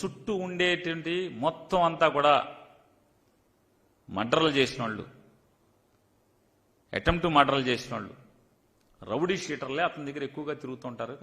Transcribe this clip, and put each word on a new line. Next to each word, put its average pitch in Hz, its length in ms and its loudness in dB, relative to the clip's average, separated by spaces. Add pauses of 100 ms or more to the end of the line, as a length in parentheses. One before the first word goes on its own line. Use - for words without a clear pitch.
చుట్టూ - 320 -6 (120)
ఉండేటువంటి 175 680 -2 (280)
మొత్తం 165 460 0
అంతా 165 180 4 (100)
కూడా 147 160 8 (1800)
మర్డర్లు 135 500 2
చేసినోళ్ళు, 113 440 -2 (1900)
అటెంప్ట్ 170 300 0 (100)
మర్డర్లు 139 340 4
చేసినోళ్ళు, 113 420 -6 (880)
రౌడీ 160 420 0
షీటర్లే 139 440 -4
అతని 151 220 -8
దగ్గర 143 200 -8
ఎక్కువగా 147 320 -8
తిరుగుతుంటారు 123 600 -10